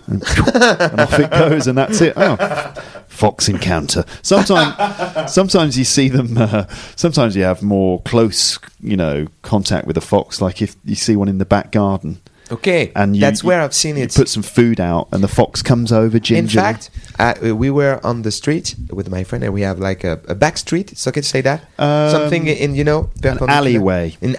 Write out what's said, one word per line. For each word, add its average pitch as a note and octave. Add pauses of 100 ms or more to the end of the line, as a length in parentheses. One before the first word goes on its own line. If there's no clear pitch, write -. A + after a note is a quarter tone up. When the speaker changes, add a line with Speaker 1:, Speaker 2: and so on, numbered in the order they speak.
Speaker 1:
and, G2+
<laughs> -
and F#3
off D3
it D#3
goes, D#3
and B2+
that's G3+
it. D#3+
Oh, F#3+ (720)
fox -
encounter. F2 (160)
Sometime-, F3+
<laughs> -
sometimes F3+
you B2+
see C3+
them. A#2+
Uh, G#2+ (300)
sometimes C3
you F#2+
have F#2
more F#2+
close, - (240)
you G#2
know, D#2 (140)
contact G2+
with D#2+
a D#2+
fox. -
Like F#2
if G#2
you F2
see G#2+
one G2+
in G2
the F#2+
back -
garden. G2 (300)
Speaker 2:
Okay, E3
Speaker 1:
And G2+
you, G2+
Speaker 2:
that's C#3
Speaker 1:
you, -
Speaker 2:
where F3
I've C#3+
seen D3+
Speaker 1:
you C3+
Speaker 2:
it. A#2
Speaker 1:
put C3+
some G#2+
food A#2
out, F2
and F#2+
the G2
fox -
comes A#2+
over A2+
gingerly. A2 (280)
Speaker 2:
In A3
fact, - (280)
uh, A2+
we B2+
were C#3
on A#2
the G#2+
street - (160)
with F#2+
my F#2
friend, B2
and G#2
we G2+
have, F#2+
like, F#2+
a, D#2+
a F2+
back D3+
street. F3+
It's -
okay C#3+
to C#3+
say C3+
that? C3+ (160)
Speaker 1:
Um, D3+
Speaker 2:
Something D3+
in, C#3+
you C#3+
know, D3+
Speaker 1:
an - (300)
Speaker 2:
perpendicular. C3+
Speaker 1:
alleyway. G2
Speaker 2:
An B2+